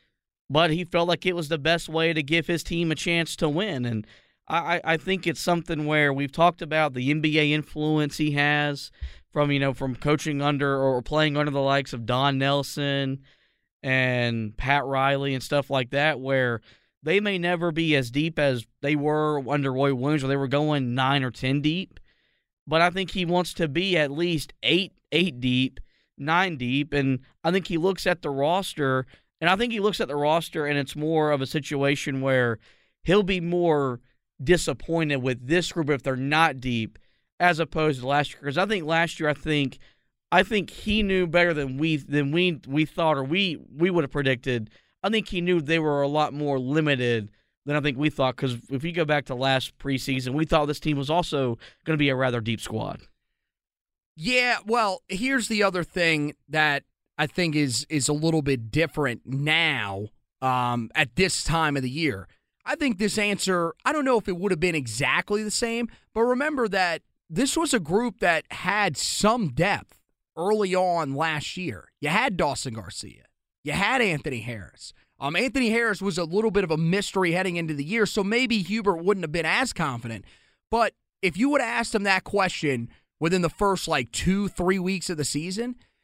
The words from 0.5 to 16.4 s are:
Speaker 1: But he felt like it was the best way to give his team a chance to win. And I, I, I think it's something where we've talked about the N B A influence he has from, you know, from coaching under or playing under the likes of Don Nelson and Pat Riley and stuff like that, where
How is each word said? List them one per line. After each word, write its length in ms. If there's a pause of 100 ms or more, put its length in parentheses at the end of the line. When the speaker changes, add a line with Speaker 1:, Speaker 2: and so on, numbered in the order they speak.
Speaker 1:
But 220
he 120
felt 220
like 180
it 120
was 120
the 80
best 320
way 240
to 100
give 260
his 160
team 260
a 60
chance 400
to 120
win. 360
And 220 (420)
I, 100
I, 260
I 120
think 280
it's 160
something 460
where 260
we've 200
talked 280
about 340
the 180
N 80
B 180
A 140
influence 640
he 160
has 580 (420)
from, 200
you 80
know, 120
from 220
coaching 480
under 400
or 180
playing 360
under 160
the 80
likes 320
of 140
Don 320
Nelson 840 (640)
and 720
Pat 280
Riley 480
and 120
stuff 260
like 200
that, 280
where 420 (440)